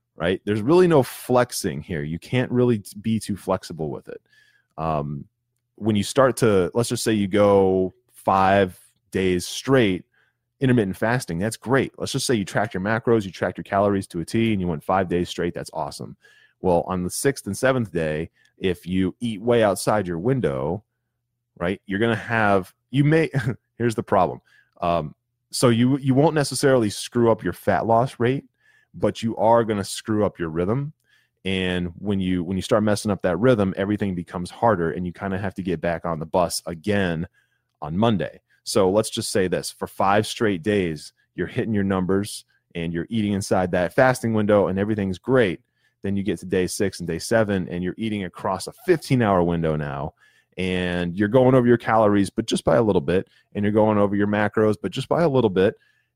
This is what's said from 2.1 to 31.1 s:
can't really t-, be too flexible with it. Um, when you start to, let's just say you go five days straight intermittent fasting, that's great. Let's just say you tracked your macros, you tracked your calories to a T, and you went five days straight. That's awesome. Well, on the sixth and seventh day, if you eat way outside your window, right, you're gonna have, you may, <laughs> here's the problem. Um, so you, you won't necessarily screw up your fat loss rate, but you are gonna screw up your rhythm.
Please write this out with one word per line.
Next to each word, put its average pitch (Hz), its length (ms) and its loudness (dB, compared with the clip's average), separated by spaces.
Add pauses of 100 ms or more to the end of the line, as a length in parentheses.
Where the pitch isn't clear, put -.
can't - 320 -4
really 123 280 2
t-, - 200 -16
be 110 200 -2
too 101 180 -6
flexible 82 520 -6
with - 200 -12
it. - 120 -16 (560)
Um, 76 480 -4 (500)
when 107 200 0
you 101 80 2
start 131 340 2
to, 98 360 4
let's 117 160 0
just 123 140 -4
say 113 100 2
you 101 140 2
go 95 680 4 (180)
five 95 680 2 (340)
days 92 360 0
straight 113 560 0 (560)
intermittent 120 380 2
fasting, 110 420 -4
that's 110 160 -4
great. 117 420 -2
Let's - 140 -8
just 135 140 -4
say 127 100 0
you 101 80 0
tracked 104 300 -4
your 92 80 -6
macros, 110 420 0
you 92 80 -10
tracked 90 260 -6
your 87 60 -10
calories 101 440 0
to 85 120 -8
a 82 60 -4
T, 113 260 0
and 101 80 -2
you 90 80 -2
went 76 160 -4
five 95 240 0
days 87 220 -2
straight. 85 240 -4
That's - 200 -12
awesome. 69 440 -10 (420)
Well, 87 280 2
on 92 160 -2
the 87 60 -4
sixth - 360 -2
and 95 120 -6
seventh 127 360 0
day, 80 360 -4 (280)
if - 280 -4
you 92 360 0
eat 110 200 -6
way 117 220 2
outside 104 420 0
your 85 140 -6
window, 87 640 -2 (720)
right, 90 300 -4
you're 98 140 -2
gonna 117 160 2
have, 101 580 0 (160)
you 139 160 2
may, 156 240 2 (240)
<laughs> - 240 -20
here's 117 180 0
the 110 80 -4
problem. 85 380 2 (400)
Um, 85 340 -2 (360)
so - 180 2
you, 123 300 2
you 127 140 0
won't 151 220 2
necessarily 131 540 2
screw 117 420 0
up 107 100 0
your 87 120 -4
fat 95 320 -2
loss 117 340 2
rate, 127 240 0 (500)
but 101 300 -2
you 113 140 -2
are 117 260 4
gonna 104 200 -2
screw 107 420 -2
up - 140 -4
your 82 100 -4
rhythm. 107 440 -2 (520)